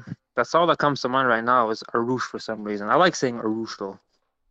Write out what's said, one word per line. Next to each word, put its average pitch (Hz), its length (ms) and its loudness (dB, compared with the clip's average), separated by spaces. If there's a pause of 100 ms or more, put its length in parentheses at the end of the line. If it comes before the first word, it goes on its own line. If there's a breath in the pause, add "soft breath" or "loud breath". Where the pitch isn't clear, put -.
(360)
that's - 200 -2
all 170 120 4
that 156 120 2
comes 143 220 2
to 135 80 -4
mind 131 200 2
right 113 140 2
now 120 260 4
is 110 140 -4 (100)
Arush 120 300 0
for - 160 -10
some 110 240 -8
reason. 104 260 -4
I 123 60 4
like 175 200 4
saying 120 240 -2
Arush, 110 380 -4
though. 95 220 -10 (520)